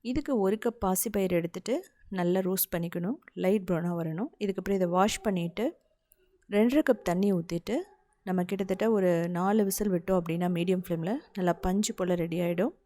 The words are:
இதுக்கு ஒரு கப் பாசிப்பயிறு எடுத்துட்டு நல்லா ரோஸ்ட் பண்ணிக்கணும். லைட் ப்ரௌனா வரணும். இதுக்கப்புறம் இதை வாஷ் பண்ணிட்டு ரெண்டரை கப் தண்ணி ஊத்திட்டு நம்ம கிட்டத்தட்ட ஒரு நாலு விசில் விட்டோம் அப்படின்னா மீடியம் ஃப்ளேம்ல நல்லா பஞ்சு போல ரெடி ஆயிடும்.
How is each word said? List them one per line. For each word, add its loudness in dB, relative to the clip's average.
இதுக்கு -2
ஒரு 2
கப் -4
பாசிப்பயிறு 0
எடுத்துட்டு -2
நல்லா 0
ரோஸ்ட் -2
பண்ணிக்கணும். -4
லைட் 0
ப்ரௌனா 0
வரணும். -4
இதுக்கப்புறம் -4
இதை 2
வாஷ் 2
பண்ணிட்டு -2
ரெண்டரை 4
கப் 2
தண்ணி 2
ஊத்திட்டு -2
நம்ம 0
கிட்டத்தட்ட -2
ஒரு 2
நாலு 2
விசில் -2
விட்டோம் 2
அப்படின்னா -2
மீடியம் 0
ஃப்ளேம்ல -2
நல்லா 0
பஞ்சு 0
போல 0
ரெடி -2
ஆயிடும். 0